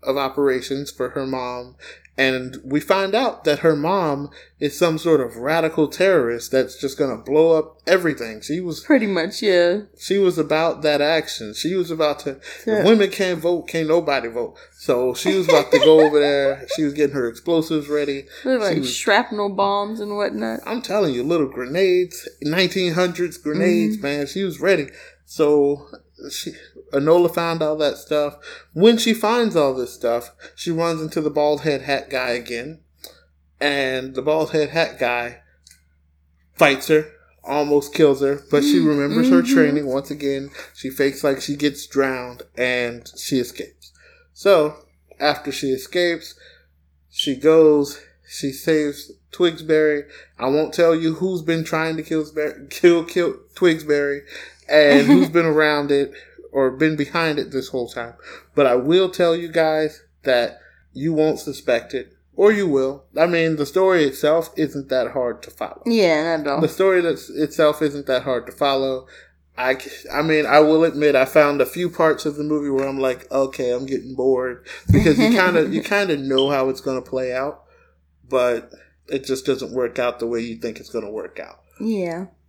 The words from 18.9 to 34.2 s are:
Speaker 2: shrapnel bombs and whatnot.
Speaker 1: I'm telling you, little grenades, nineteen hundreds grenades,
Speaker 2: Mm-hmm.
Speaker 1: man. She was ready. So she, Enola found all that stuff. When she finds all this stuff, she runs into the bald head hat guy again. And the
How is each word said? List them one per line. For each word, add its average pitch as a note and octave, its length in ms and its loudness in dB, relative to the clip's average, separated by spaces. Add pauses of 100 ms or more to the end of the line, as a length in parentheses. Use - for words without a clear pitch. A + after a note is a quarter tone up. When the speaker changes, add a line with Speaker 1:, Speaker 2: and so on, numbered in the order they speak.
Speaker 2:
shrapnel G#3 540 0
bombs G3+ 500 -2
and G#3 160 -8
whatnot. G3+ 500 -6
Speaker 1:
I'm A#3 160 -8
telling F3+ 320 -2
you, B2 100 -4
little D#3 240 0
grenades, F3+ 800 -2 (140)
nineteen F3+ 520 -2
hundreds F3 440 -2
grenades, G#3+ 600 0
Speaker 2:
Mm-hmm. G3+ 60 -10
Speaker 1:
man. C#3+ 240 -4
She F#3+ 160 -6
was D#3+ 160 -6
ready. D#3+ 280 2 (380)
So D3 600 2 (420)
she, - 220 -10 (420)
Enola E3 400 6
found E3 300 -2
all D#3 140 -2
that D3 200 0
stuff. D3 380 -4 (380)
When A3 240 6
she A3+ 160 0
finds A3 420 0
all C#3 180 2
this B2+ 200 -6
stuff, A#2+ 380 -4 (240)
she - 140 -10
runs E3 320 -2
into D#3 200 -4
the D3+ 100 -2
bald D3 300 0
head C#3+ 220 -2
hat C#3 280 -4
guy B2+ 200 -4
again. A#2+ 500 -10 (800)
And C3+ 540 -4
the C3 80 -4